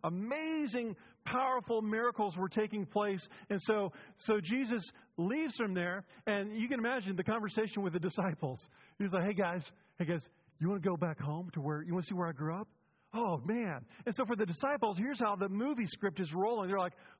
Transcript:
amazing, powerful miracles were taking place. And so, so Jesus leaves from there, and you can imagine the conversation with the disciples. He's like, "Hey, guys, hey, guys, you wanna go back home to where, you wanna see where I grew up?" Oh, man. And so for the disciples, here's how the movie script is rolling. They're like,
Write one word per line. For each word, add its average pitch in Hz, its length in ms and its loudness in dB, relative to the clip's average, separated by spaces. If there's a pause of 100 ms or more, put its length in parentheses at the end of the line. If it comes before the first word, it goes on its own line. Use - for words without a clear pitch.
amazing, 240 960 -2 (280)
powerful 247 580 2
miracles 214 540 2
were 185 120 0
taking 214 380 0
place. 202 420 0 (200)
And 202 140 0
so, 208 300 2 (240)
so 214 240 2
Jesus 226 420 0 (340)
leaves 247 400 0
from 208 180 0
there, 180 300 0 (220)
and 202 260 0
you 226 160 0
can 254 120 0
imagine 220 360 0
the 180 80 0
conversation 214 580 0
with 180 100 0
the 175 80 0
disciples. 165 680 -2 (300)
He's 196 140 0
like, 180 120 4
"Hey, 202 100 2
guys, 175 280 2 (360)
hey, 180 60 0
guys, 156 240 -2 (300)
you 160 100 2
wanna 196 120 0
go 175 160 2
back 160 240 -2
home 160 300 -2
to 160 100 -4
where, 151 220 -2
you 175 120 -4
wanna 175 100 0
see 196 100 -4
where 180 140 0
I 165 40 -4
grew 151 220 -2
up?" 202 140 -6 (440)
Oh, 208 320 2
man. 180 400 -2 (220)
And 233 80 -2
so 262 100 2
for 220 120 0
the 208 100 2
disciples, 220 500 0
here's 247 220 0
how 214 160 4
the 196 140 0
movie 233 380 0
script 185 340 -2
is 156 120 -2
rolling. 196 360 2
They're 196 100 2
like, 180 160 0 (260)